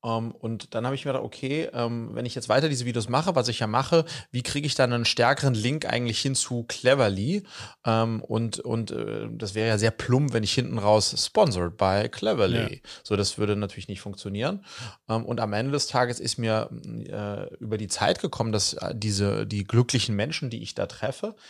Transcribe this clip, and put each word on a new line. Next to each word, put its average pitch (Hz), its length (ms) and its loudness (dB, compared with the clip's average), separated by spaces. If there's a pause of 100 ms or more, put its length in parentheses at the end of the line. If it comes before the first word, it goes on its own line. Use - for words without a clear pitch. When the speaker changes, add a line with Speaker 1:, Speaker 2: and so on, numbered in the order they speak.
Speaker 1:
Ähm, 113 300 -2
und - 420 -8
dann 117 120 -2
habe 131 100 -2
ich - 80 -8
mir 143 80 -4
gedacht, 131 140 -2
okay, 139 480 -4
ähm, 117 400 -4
wenn 117 120 -4
ich 120 80 -6
jetzt - 140 -8
weiter 135 220 4
diese 123 160 -2
Videos 117 240 -2
mache, 160 260 2
was 123 140 2
ich 113 100 -2
ja 113 80 0
mache, 139 380 4 (260)
wie 123 120 -2
kriege 147 220 -2
ich 139 80 0
dann 123 200 4
einen 120 100 2
stärkeren 127 500 4
Link 120 320 0
eigentlich 117 360 0
hin 135 140 0
zu 117 280 -2
Cleverly? 127 800 2 (400)
Ähm, 113 380 2
und, 113 380 -2
und, 117 320 -4
äh, 107 380 -4
das 113 260 -6
wäre 110 120 2
ja 110 100 4
sehr 110 140 4
plump, 131 400 2
wenn 117 120 0
ich 101 100 -2
hinten 120 240 0
raus 107 400 6
sponsored 92 580 2
by 101 320 4
Cleverly. 113 680 0
Speaker 2:
Ja. - 40 -20 (240)
Speaker 1:
So, 104 140 0
das 98 200 0
würde 101 200 0
natürlich 101 320 -8
nicht 95 100 -8
funktionieren. 104 640 -6 (460)
Ähm, 113 160 -2
und 117 160 -4
am 107 100 -2
Ende 117 220 0
des 147 140 0
Tages 123 340 0
ist - 160 -4
mir, 110 340 0
äh, 104 840 -8
über 107 220 -6
die 104 120 -6
Zeit - 320 0
gekommen, 113 320 -2
dass, 101 220 0
äh, - 200 -6
diese, 104 500 0
die 101 200 -4
glücklichen 117 500 2
Menschen, 123 340 -2
die 110 140 -8
ich - 120 -12
da - 100 -2
treffe, - 500 -6 (140)